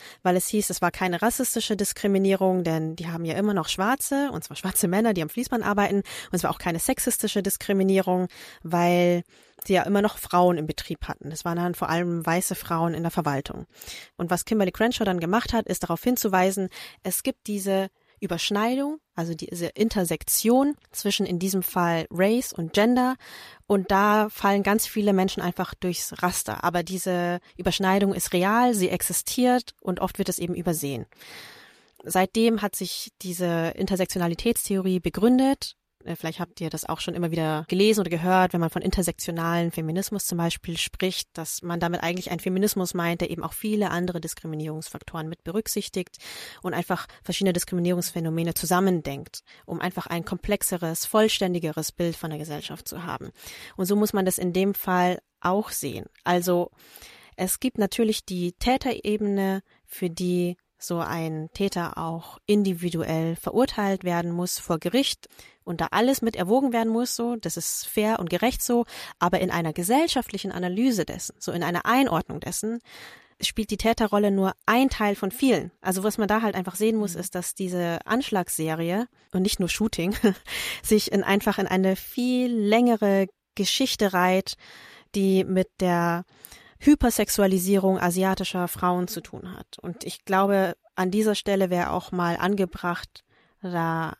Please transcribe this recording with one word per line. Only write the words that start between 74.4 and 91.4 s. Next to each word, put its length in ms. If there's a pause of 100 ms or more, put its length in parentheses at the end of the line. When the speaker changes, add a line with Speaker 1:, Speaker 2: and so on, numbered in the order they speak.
Speaker 1:
ein 220
Teil 260
von 160
vielen. 400 (100)
Also 220
was 160
man 80
da 160
halt 140
einfach 180
sehen 220
muss, 180
Speaker 2:
Mhm. 60
Speaker 1:
ist, 160
dass 180
diese 500
Anschlagsserie 1000 (260)
und 100
nicht 180
nur 80
Shooting 480 (340)
<laughs> 320
sich 300
in, 100
einfach 380
in 80
eine 260
viel 580
längere 760 (260)
Geschichte 600
reiht, 400 (600)
die 300
mit 240 (100)
der 460 (800)
Hypersexualisierung 960
asiatischer 680
Frauen 400
zu 120
tun 360
hat. 220
Und 260
ich 200
glaube, 520 (180)
an 160
dieser 240
Stelle 360